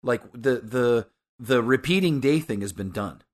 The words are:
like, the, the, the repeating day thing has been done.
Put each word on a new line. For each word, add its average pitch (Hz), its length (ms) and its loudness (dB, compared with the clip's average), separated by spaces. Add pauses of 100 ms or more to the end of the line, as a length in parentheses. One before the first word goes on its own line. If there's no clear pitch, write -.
like, 120 200 -2 (100)
the, 123 280 -2
the, 120 460 0 (320)
the 123 240 2
repeating 147 580 2
day 143 200 2
thing 110 200 -6
has 101 120 -8
been 95 180 -8
done. 98 320 -8 (100)